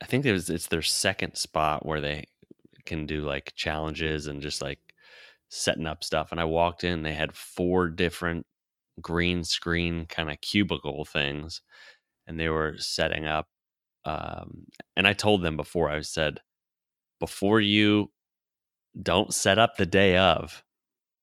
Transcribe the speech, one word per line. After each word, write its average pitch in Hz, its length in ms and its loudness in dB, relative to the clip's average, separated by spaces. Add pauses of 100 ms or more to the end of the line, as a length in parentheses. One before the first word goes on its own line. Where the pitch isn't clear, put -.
I - 60 -12
think 135 180 0
it 120 80 4
was, 90 160 0
it's 87 200 -4
their 82 140 0
second - 540 -2
spot 78 480 -2
where 78 160 -2
they 73 260 -6 (600)
can 78 180 -6
do, 76 180 -4
like, 71 340 -6
challenges 78 720 -4
and 71 140 -8
just, 76 200 -6
like, 69 320 -10 (540)
setting - 380 -2
up 78 180 -6
stuff. 78 260 -2
And 82 100 -4
I 82 40 2
walked 85 400 0
in, 87 180 0
they 78 120 -4
had 76 200 -4
four 90 540 0
different 85 580 -2 (540)
green 85 440 0
screen 85 640 -2
kinda 78 320 -6
cubicle 76 680 -2
things, 73 580 -4 (640)
and 80 140 -8
they 80 80 0
were 78 300 -2
setting 80 480 -4
up. 78 220 -2 (560)
Um, 85 640 -10 (300)
and 95 100 2
I 101 60 6
told 104 300 2
them 80 140 0
before, 76 320 -2
I 76 120 -2
said, 76 400 -4 (800)
"Before 104 400 2
you, 104 500 4 (880)
don't 90 320 2
set 98 240 4
up 113 200 4
the 98 100 2
day 95 300 6
of." 87 480 4 (580)